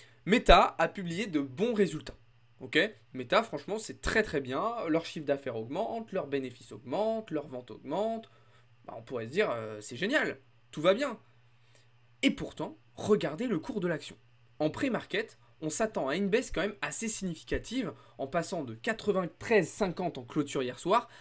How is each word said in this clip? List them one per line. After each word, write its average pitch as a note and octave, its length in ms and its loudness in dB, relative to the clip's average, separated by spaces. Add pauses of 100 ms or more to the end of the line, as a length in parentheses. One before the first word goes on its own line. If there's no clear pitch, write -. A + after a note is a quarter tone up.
(260)
Meta G#3 520 8
a E3 100 4
publié F3+ 380 -4
de D3+ 140 0
bons C#3+ 340 0
résultats. D#3+ 420 0 (440)
Ok ? B2+ 180 0 (340)
Meta, C3 300 2
franchement, G#3 380 -6
c'est - 200 -10
très - 220 2
très D#3+ 180 -2
bien. D3 320 -2 (160)
Leur D#3+ 160 2
chiffre D3+ 220 -8
d'affaires C3+ 300 -2
augmente, A3 560 -4
leurs D#3+ 160 -4
bénéfices C3 420 -6
augmentent, G3+ 640 -4
leurs D3 160 -4
ventes B2 240 -12
augmentent. A3 580 -4 (560)
Bah, - 100 -14
on A#2+ 60 -14
pourrait A#2 240 -6
se B2+ 60 -10
dire, F#3+ 180 2
euh, A2 300 -4
c'est A#2+ 160 -10
génial, G3 420 0 (320)
tout D#3 100 -10
va F3+ 140 6
bien. B3 240 -2 (1040)
Et C#4 80 6
pourtant, - 480 -6 (160)
regardez F#3+ 540 0
le F#3+ 100 2
cours G#3+ 220 -4
de F3 80 0
l'action. - 280 -4 (440)
En D#3 100 2
pré-market, A3 680 -2 (220)
on D#3 100 -4
s'attend F#3+ 380 0
à C#3 60 0
une G3 140 0
baisse - 240 0
quand D#3+ 80 0
même G#3 220 -2
assez D3 260 -2
significative, F3+ 840 -4 (260)
en C3+ 100 -4
passant E3+ 340 -2
de A#2 120 -8
quatre-vingt-treize F#3 960 2
cinquante F3+ 500 -2
en B2 60 -10
clôture C#3+ 380 -2
hier B2 160 -4
soir A3 300 2 (120)